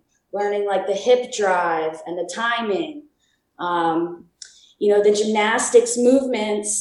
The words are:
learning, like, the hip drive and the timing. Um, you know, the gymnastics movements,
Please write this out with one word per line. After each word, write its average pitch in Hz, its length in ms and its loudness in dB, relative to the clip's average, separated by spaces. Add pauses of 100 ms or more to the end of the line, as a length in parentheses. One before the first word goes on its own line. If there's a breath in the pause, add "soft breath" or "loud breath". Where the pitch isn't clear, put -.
(320)
learning, 202 340 -4
like, 196 220 -2
the 202 60 0
hip 247 400 2
drive 170 760 -2
and 170 100 -8
the 180 160 -6
timing. 214 720 -4 (560)
Um, 170 680 -2 (520 loud breath)
you 208 140 4
know, 208 80 4
the 208 100 4
gymnastics 214 840 2
movements, 240 840 0